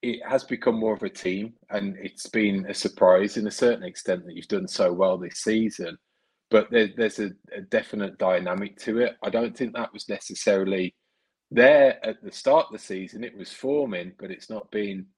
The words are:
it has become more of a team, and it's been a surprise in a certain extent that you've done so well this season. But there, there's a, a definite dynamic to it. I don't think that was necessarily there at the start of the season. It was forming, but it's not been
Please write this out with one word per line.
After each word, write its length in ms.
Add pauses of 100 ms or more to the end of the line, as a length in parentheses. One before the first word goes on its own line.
it 260
has 160
become 340
more 140
of 100
a 60
team, 460 (160)
and 260
it's 320
been 380
a 80
surprise 640
in 80
a 40
certain 340
extent 420
that 100
you've 120
done 200
so 240
well 240
this 220
season. 580 (540)
But 200
there, 240
there's 260
a, 100 (260)
a 60
definite 560
dynamic 640
to 180
it. 240
I 80
don't 260
think 180
that 200
was 120
necessarily 880 (560)
there 540
at 180
the 80
start 360
of 60
the 60
season. 460
It 100
was 160
forming, 680
but 120
it's 200
not 200
been 360 (100)